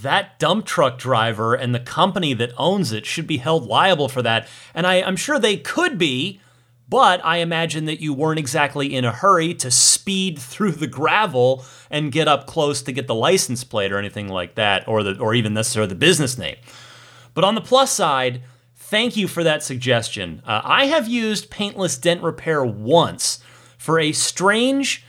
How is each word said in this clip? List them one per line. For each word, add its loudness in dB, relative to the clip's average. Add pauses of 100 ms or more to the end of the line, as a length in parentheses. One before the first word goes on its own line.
That -2
dump 0
truck 2
driver 0
and -2
the 0
company 0
that -2
owns 0
it -6
should -6
be -2
held -2
liable 2
for -4
that. 0 (240)
And -2
I, 4
I'm -2
sure -2
they 2
could -2
be, -2 (480)
but 4
I 2
imagine -2
that -6
you -2
weren't 0
exactly -2
in 0
a 0
hurry 2
to -6
speed 2
through -4
the -6
gravel 2 (240)
and -4
get 2
up 2
close -2
to -6
get -6
the -2
license 0
plate -2
or -2
anything -6
like -6
that, 2
or 0
the, -2
or 0
even 0
necessarily -2
the -8
business 2
name. -8 (760)
But 0
on 4
the -4
plus 2
side, 0 (340)
thank -2
you 0
for -4
that 2
suggestion. -2
Uh, 0
I 4
have 0
used -2
paintless -4
dent 0
repair -2
once 0 (380)
for 0
a 0
strange 0